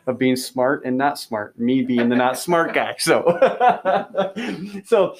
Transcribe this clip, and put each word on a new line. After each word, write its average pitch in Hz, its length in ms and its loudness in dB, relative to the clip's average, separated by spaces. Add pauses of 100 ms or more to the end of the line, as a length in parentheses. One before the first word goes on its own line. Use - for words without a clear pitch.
of 123 120 -4
being 131 180 4
smart 127 480 -2
and 127 120 -2
not 143 220 -2
smart, 107 400 -8
me 127 240 0
being 120 260 0
the 123 80 2
not 127 220 0
smart 170 340 0
guy. 117 260 -2
So, - 280 2
<laughs> 196 1600 0
so, 196 360 2